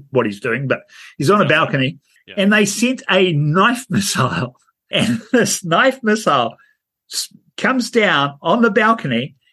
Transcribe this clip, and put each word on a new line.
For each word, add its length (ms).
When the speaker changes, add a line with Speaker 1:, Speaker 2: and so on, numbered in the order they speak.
Speaker 1:
what 140
he's 140
doing, 280
but 140
he's 120
on 120
a 20
Speaker 2:
Yeah. 60
Speaker 1:
balcony, 500
Speaker 2:
Yeah. 100
Speaker 1:
and 160
they 120
sent 440
a 240
knife 520
<laughs> 40
missile. 680
And 300
this 320
knife 360
missile 540
s-, 220
comes 340
down 500
on 200
the 100
balcony, 640